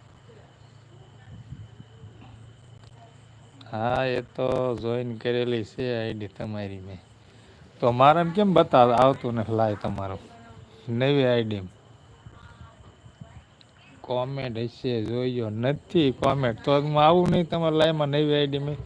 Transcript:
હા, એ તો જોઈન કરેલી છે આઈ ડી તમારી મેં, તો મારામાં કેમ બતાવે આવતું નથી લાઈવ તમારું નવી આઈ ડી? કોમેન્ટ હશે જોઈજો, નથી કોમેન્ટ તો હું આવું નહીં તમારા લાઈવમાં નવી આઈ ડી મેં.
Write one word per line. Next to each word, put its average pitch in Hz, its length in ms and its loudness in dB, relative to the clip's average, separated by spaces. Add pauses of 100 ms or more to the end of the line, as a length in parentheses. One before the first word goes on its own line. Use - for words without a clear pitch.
(3750)
હા, 120 340 -2
એ 123 180 -4
તો 127 540 -4
જોઈન 117 420 -6
કરેલી 120 460 -2
છે 123 320 -6
આઈ 113 180 -6
ડી 104 140 -10
તમારી 104 520 -10
મેં, 95 180 -16 (840)
તો 120 120 4
મારામાં 156 420 4
કેમ 196 200 2
બતાવે 127 400 6
આવતું 131 400 2
નથી 113 180 -4
લાઈવ 110 240 0
તમારું 98 420 -8 (680)
નવી 131 360 0
આઈ 120 200 2
ડી? 101 240 -6 (2250)
કોમેન્ટ 127 580 -4
હશે 117 460 -4
જોઈજો, 120 460 -2
નથી 135 640 0
કોમેન્ટ 135 500 0
તો 143 180 2
હું 147 220 2
આવું 170 280 6
નહીં 160 160 2
તમારા 160 320 0
લાઈવમાં 156 300 2
નવી 147 260 0
આઈ 147 120 2
ડી 139 120 -4
મેં. 143 280 -6